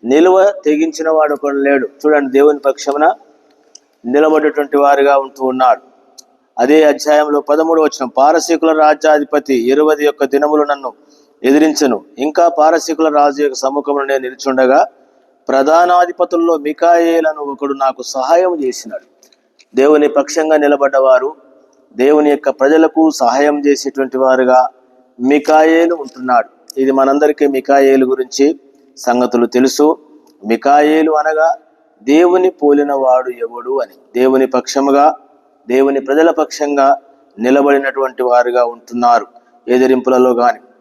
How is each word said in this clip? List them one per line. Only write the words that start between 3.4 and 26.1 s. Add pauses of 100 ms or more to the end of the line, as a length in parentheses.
నిలబడ్డటువంటి
వారుగా
ఉంటూ
ఉన్నాడు. (800)
అదే
అధ్యాయంలో
పదమూడవ
వచనం,
"పారసీకుల
రాజ్యాధిపతి
ఇరవై
యొక్క
దినములు
నన్ను (520)
ఎదిరించెను. (140)
ఇంకా
పారసీకుల
రాజు
యొక్క
సముఖమున
నేను
నిలుచుండగా (640)
ప్రధానాధిపతుల్లో
మికాయేలను
ఒకడు
నాకు
సహాయం
చేసినాడు." (720)
దేవుని
పక్షంగా
నిలబడ్డవారు, (600)
దేవుని
యొక్క
ప్రజలకు
సహాయం
చేసేటువంటి
వారుగా (520)
మికాయేలు
ఉంటున్నాడు.